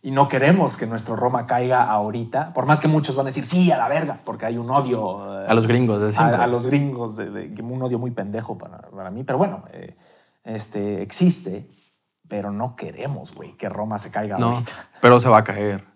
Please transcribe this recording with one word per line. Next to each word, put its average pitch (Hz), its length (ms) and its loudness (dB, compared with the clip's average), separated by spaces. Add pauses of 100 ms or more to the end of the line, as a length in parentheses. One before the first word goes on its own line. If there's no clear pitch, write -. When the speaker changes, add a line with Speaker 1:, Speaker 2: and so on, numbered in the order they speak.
Speaker 1:
Y 135 80 -8
no 135 160 4
queremos 143 500 4
que 117 100 -4
nuestro 113 280 -4
Roma 120 300 0
caiga 123 380 2
ahorita, 117 720 -2
por 131 120 -2
más 147 160 4
que 160 60 2
muchos 147 280 2
van 135 120 0
a - 20 -4
decir, 139 140 -6
"Sí, 180 280 4
a 139 60 4
la 117 100 0
verga", 143 380 -2
porque 113 220 -8
hay 117 100 -4
un 117 140 -8
odio, 101 720 -2
eh, - 40 -10
Speaker 2:
A 110 60 4
los 113 140 6
gringos, 117 340 4
de 107 60 2
Speaker 1:
a, 107 40 0
Speaker 2:
siempre. 117 300 4
Speaker 1:
a 120 60 4
los 120 180 0
gringos, 127 520 0
de, 98 120 -6
de, 107 320 -10
un 123 220 -6
odio 123 160 -2
muy 123 120 -4
pendejo 107 460 -8
para, - 220 -18 (100)
para 95 220 -12
mí. 117 120 -10
Pero 131 140 -2
bueno, 180 260 0 (100)
eh, 87 220 -18 (480)
este, 104 600 -6
existe, 131 680 0 (580)
pero 101 240 -6
no 117 240 -6
queremos, 113 600 -10
güey, - 220 -18
que 104 120 -8
Roma 107 300 -4
se - 100 -8
caiga 104 300 -4
Speaker 2:
No, 120 140 2
Speaker 1:
ahorita. 123 180 -4 (300)
Speaker 2:
pero 123 180 8
se 127 100 2
va 110 100 8
a 110 40 2
caer. 101 420 -2 (100)